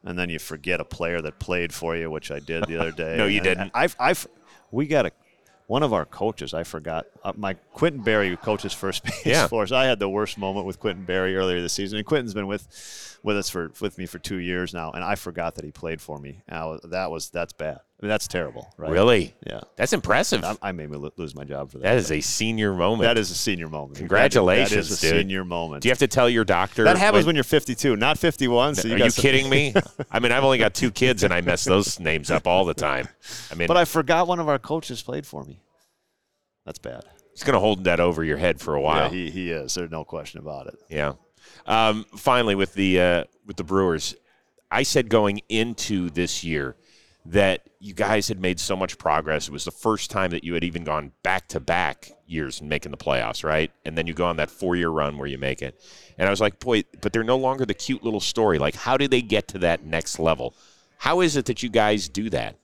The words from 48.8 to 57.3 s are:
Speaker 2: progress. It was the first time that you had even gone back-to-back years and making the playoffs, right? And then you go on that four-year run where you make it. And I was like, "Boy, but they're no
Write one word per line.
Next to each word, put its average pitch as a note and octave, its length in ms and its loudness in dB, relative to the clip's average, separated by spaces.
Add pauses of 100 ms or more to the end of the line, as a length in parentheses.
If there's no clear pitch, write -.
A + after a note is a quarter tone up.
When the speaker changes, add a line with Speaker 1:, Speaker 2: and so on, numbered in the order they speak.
Speaker 2:
progress. D#2 500 0
It C#2+ 40 -12
was C#2+ 120 -10
the - 80 -6
first - 380 -2
time F#2+ 220 -2
that E2 120 -6
you E2+ 120 -6
had E2 80 0
even E2+ 200 -4
gone D2+ 280 -4 (100)
back-to-back E2+ 880 -2 (140)
years D2+ 360 -6
and D2 80 -12
making D2 220 -4
the C#2+ 60 -12
playoffs, B1 460 -2
right? D#2 280 2 (140)
And D#2+ 100 -6
then E2 120 -2
you E2 80 -6
go F2 100 0
on E2+ 120 0
that D2 120 -2
four-year F2 400 0
run D2 300 -2
where C#2+ 80 -6
you C2+ 100 -8
make C2+ 240 -4
it. C2+ 180 -12 (380)
And F#2 100 2
I G2 40 4
was G2 100 0
like, G#2 180 0
"Boy, A2+ 240 2 (160)
but G#2 140 -4
they're A2+ 100 0
no B2 140 2